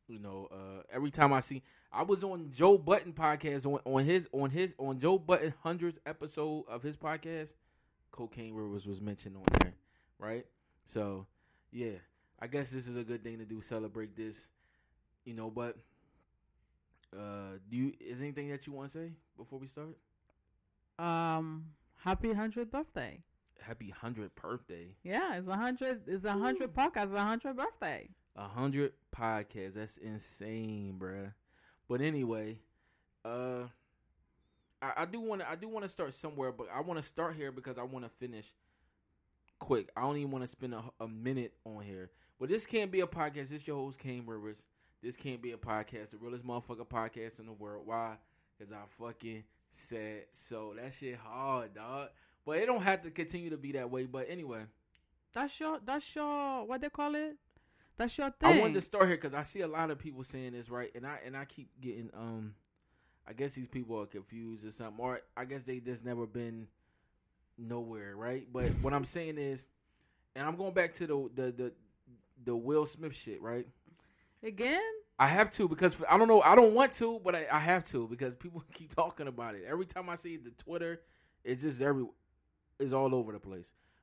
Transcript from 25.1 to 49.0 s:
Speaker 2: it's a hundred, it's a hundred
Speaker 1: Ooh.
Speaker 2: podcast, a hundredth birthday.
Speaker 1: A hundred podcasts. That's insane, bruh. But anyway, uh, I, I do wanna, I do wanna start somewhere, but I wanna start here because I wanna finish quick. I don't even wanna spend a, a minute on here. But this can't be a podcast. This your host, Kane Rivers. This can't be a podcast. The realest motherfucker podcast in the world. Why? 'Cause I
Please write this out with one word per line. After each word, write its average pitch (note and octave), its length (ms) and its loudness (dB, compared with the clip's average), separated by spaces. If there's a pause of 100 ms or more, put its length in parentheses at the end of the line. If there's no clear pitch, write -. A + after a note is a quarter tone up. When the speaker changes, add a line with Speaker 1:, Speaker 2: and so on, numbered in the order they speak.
Speaker 2:
it's F#3 100 -8
a F#3 80 -2
hundred, B3 520 -2
it's F#3+ 180 -4
a G#3 80 0
hundred B3 380 0
Speaker 1:
Ooh. - 20 -16
Speaker 2:
podcast, G3+ 400 2
a G3+ 60 0
hundredth A#3 380 0
birthday. G#3 520 -4 (260)
Speaker 1:
A G2+ 120 -10
hundred C3+ 460 0 (200)
podcasts. G#2+ 600 -4
That's G#2+ 240 -10
insane, G#2+ 1000 -8
bruh. G2 360 -8 (560)
But B2 100 0
anyway, A2+ 600 -2 (640)
uh, B2 380 -4 (1160)
I, C3+ 160 -2
I E3 80 0
do G3+ 140 -6
wanna, G#3+ 300 -4
I D#3+ 60 -4
do F#3+ 120 -12
wanna G#3+ 220 -6
start C#3+ 240 -6
somewhere, C3+ 380 -6
but A2+ 220 -10
I C3+ 80 -4
wanna E3 200 -4
start D#3+ 340 -4
here C#3 160 -6
because B2+ 260 -10
I A#2+ 60 -6
wanna B2+ 240 -8
finish A#2 380 -12 (1120)
quick. A2+ 400 0
I A#2 40 -4
don't C#3+ 160 0
even C#3+ 140 -4
wanna B2+ 160 -6
spend B2 280 -10
a, A2+ 80 -10 (180)
a A2+ 60 -8
minute A#2 460 -4 (120)
on A2 160 -12
here. F#2+ 300 -12 (280)
But B2+ 100 -6
this A3 180 0
can't G#3 240 -2
be F#3 100 2
a E3+ 60 2
podcast. D3+ 420 -4
This D3 180 -10
your D3 100 -4
host, C3+ 220 -8
Kane B2 260 -8
Rivers. G#2+ 380 -10 (380)
This B2 160 -8
can't B2+ 240 -8
be A#2+ 100 -6
a A#2 60 -10
podcast. G#2+ 540 -4
The G#2+ 60 -18
realest A#2+ 280 -10
motherfucker A#2+ 420 -6
podcast A2+ 520 -6
in G#2+ 60 -16
the A2 80 -16
world. G#2 340 -12
Why? A2+ 300 -2 (400)
'Cause G#2 140 -18
I G#2 100 -14 (220)